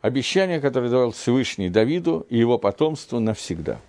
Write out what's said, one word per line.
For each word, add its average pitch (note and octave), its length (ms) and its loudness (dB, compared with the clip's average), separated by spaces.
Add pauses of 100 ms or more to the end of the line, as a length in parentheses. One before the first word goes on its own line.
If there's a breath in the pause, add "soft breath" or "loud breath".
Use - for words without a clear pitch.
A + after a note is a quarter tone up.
обещание, D3+ 600 0
которое B2+ 280 0
давал B2 220 2
Всевышний A#2 580 0
Давиду D#3 600 0
и A#2+ 80 0
его A#2 200 4
потомству A#2+ 640 -2
навсегда. E2 680 -4